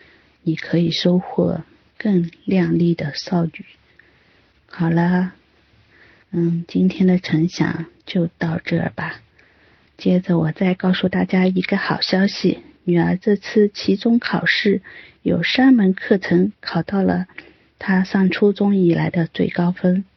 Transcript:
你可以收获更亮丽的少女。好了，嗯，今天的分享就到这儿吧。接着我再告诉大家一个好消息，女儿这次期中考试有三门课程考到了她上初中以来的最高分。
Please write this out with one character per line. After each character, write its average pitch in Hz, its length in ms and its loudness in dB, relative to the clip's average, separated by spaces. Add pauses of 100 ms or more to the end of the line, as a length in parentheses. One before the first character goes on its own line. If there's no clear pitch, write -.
(420)
你 160 120 -2
可 - 220 -4
以 170 140 0
收 180 280 2
获 170 460 -2 (320)
更 175 340 0 (140)
亮 170 340 0
丽 170 160 2
的 147 200 -6
少 170 320 -4
女。 - 180 -12 (1000)
好 165 240 -4
了， 180 420 0 (960)
嗯， 170 380 -2
今 185 220 2
天 185 160 0
的 180 100 4
分 170 320 -2
享 - 380 -4 (180)
就 170 220 -2 (100)
到 165 260 -4
这 165 160 -2
儿 170 160 -4
吧。 - 280 -10 (760)
接 185 240 0
着 175 180 0
我 156 140 0
再 185 220 0
告 185 180 0
诉 185 160 0
大 185 160 0
家 185 220 2
一 185 160 0
个 202 160 -2
好 - 240 -4
消 190 240 0
息， - 360 -2 (220)
女 170 140 2
儿 170 180 2
这 202 200 0
次 208 340 0
期 - 260 -2
中 233 220 2
考 - 260 -2
试 196 380 0 (400)
有 175 200 0
三 262 300 4
门 190 220 4
课 - 240 0
程 185 420 2
考 - 220 -4
到 196 200 -2
了 180 240 0 (520)
她 185 260 0
上 190 260 2
初 202 220 2
中 202 240 0
以 175 180 4
来 156 160 0
的 170 160 -2
最 180 220 -4
高 175 240 0
分。 185 320 0 (120)